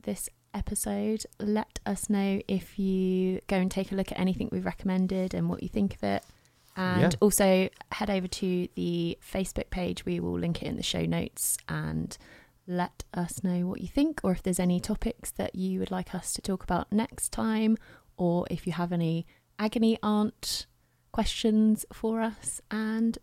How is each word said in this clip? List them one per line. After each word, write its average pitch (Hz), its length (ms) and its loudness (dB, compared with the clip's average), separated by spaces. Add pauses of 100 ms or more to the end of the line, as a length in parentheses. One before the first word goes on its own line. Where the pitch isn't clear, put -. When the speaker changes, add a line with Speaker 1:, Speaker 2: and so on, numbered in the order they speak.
Speaker 1:
this - 260 -6 (240)
episode. 208 720 -2 (160)
Let 208 460 0
us 202 240 -2
know 196 360 2
if 185 320 -2
you 185 680 2
go 196 100 0
and 185 140 2
take 190 200 -2
a 196 40 -4
look 190 180 -2
at - 60 -6
anything 185 340 2
we've 185 140 -2
recommended 185 680 0
and 170 160 0
what - 140 -2
you - 80 -4
think 202 240 2
of - 80 -12
it. - 220 0 (520)
And 185 360 4
Speaker 2:
Yeah. - 80 -2
Speaker 1:
also 190 480 6 (240)
head 208 180 -2
over 185 160 0
to 180 480 -2
the 170 480 -2
Facebook - 480 -4
page. 180 340 -4
We 175 160 -2
will 170 180 -2
link 170 240 -2
it - 40 -6
in - 100 -4
the - 60 -4
show 165 220 -2
notes, - 520 -2 (120)
and 156 480 -4 (500)
let 180 460 -4
us - 320 -4
know 180 220 0
what 185 160 -6
you 175 60 -6
think, 302 360 0
or 185 80 4
if 175 100 -2
there's 185 180 0
any 180 200 4
topics - 520 -4
that - 220 -4
you 185 260 -2
would 190 100 -2
like 185 240 -4
us - 180 -6
to - 80 -6
talk 190 220 -4
about - 280 -2
next - 400 0
time, 220 460 2 (400)
or 175 340 0
if - 160 -6
you 175 60 0
have 175 200 -2
any 170 340 0 (320)
agony 220 440 2
aunt - 640 0 (460)
questions 214 800 4
for 226 300 -2
us, - 480 -4
and 220 520 0